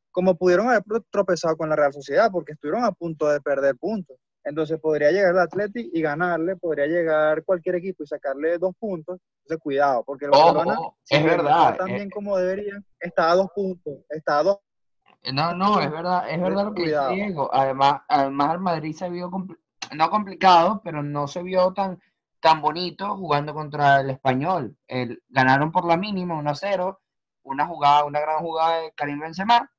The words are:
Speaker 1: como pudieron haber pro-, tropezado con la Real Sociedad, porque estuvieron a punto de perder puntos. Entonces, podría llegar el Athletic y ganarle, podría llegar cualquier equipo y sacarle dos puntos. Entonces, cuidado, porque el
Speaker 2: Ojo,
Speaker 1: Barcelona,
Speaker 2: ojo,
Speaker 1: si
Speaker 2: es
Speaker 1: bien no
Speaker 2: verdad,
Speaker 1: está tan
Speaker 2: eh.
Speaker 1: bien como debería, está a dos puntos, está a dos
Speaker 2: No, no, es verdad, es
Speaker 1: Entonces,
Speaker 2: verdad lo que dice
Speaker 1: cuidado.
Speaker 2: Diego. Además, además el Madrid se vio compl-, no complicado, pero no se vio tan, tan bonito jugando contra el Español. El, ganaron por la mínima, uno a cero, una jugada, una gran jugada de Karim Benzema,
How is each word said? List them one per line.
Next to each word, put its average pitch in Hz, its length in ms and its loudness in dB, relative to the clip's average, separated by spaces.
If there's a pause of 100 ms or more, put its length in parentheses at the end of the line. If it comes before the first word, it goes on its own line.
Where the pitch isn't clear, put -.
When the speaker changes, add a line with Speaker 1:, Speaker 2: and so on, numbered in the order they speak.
(120)
Speaker 1:
como 185 240 2
pudieron 185 340 4
haber 214 140 2
pro-, 214 260 -4
tropezado 170 480 0
con 160 120 -4
la 151 60 0
Real 147 180 4
Sociedad, 147 380 2
porque 151 220 -6
estuvieron 180 320 -4
a 208 80 0
punto 160 360 -4
de 147 120 0
perder 139 340 0
puntos. 180 400 -6 (280)
Entonces, 151 360 -4
podría 151 320 2
llegar 185 240 4
el 185 40 4
Athletic 202 540 -2
y 165 80 -2
ganarle, 165 540 -2
podría 151 320 -2
llegar 156 560 0
cualquier 180 320 -2
equipo 180 280 -8
y 147 40 -12
sacarle 147 500 -4
dos 185 220 -2
puntos. 180 400 -8 (240)
Entonces, 160 180 -8
cuidado, 139 420 0
porque 139 220 -10
el 143 60 -6
Speaker 2:
Ojo, 147 220 8
Speaker 1:
Barcelona, 185 260 0
Speaker 2:
ojo, - 240 -10
Speaker 1:
si - 120 0
Speaker 2:
es 151 80 4
Speaker 1:
bien 165 140 4
no 170 60 0
Speaker 2:
verdad, 147 280 4
Speaker 1:
está - 140 -4
tan 190 60 -4
Speaker 2:
eh. 202 40 -4
Speaker 1:
bien 202 140 -8
como 202 280 -4
debería, 196 440 -4 (180)
está 175 320 0
a 180 40 6
dos 190 180 2
puntos, 185 400 -6 (160)
está 156 300 -2
a 156 40 4
dos 202 140 2 (760)
Speaker 2:
No, 160 220 0
no, 190 260 2
es 151 120 0
verdad, 170 360 -2
es 151 60 -4
Speaker 1:
Entonces, 180 220 -2
Speaker 2:
verdad 202 140 0
lo 214 40 -8
que 180 80 -4
dice 160 140 0
Speaker 1:
cuidado. 139 180 0
Speaker 2:
Diego. 190 400 -4
Además, 135 540 2
además 143 480 0
el 180 60 -6
Madrid 156 340 -4
se 180 160 -8
vio 180 180 -8
compl-, 190 300 -10 (360)
no 160 140 2
complicado, 190 720 4
pero 151 200 -6
no 147 240 -4
se 175 160 -10
vio 185 300 0
tan, 190 260 -4 (400)
tan 160 220 4
bonito 175 560 -4
jugando 151 360 -2
contra 143 480 2
el 135 80 -4
Español. 135 680 -2 (120)
El, 123 420 -8
ganaron 135 420 2
por 170 140 0
la 170 120 4
mínima, 185 380 -6
uno 147 140 -4
a 143 60 -2
cero, 190 440 -4 (440)
una 139 240 -4
jugada, 147 380 4
una 147 140 -4
gran 156 200 -2
jugada 165 420 0
de 160 120 -10
Karim 143 260 -6
Benzema, 190 600 0